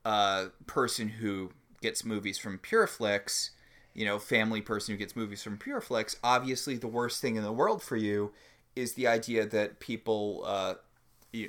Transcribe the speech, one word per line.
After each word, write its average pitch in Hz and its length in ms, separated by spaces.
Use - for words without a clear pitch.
uh, 98 440
person 120 400
who 101 440
gets 107 220
movies 104 340
from 98 200
Pureflix, - 960
you 110 120
know, 104 140
family 110 400
person 104 340
who 98 40
gets 101 180
movies 104 280
from 104 140
Pureflix, 190 680
obviously 127 520
the 117 120
worst 120 340
thing 117 160
in 107 60
the 107 100
world 180 280
for - 140
you 104 380
is 123 180
the 127 140
idea 113 380
that 104 340
people, 107 680
uh, 95 280
y-, 110 160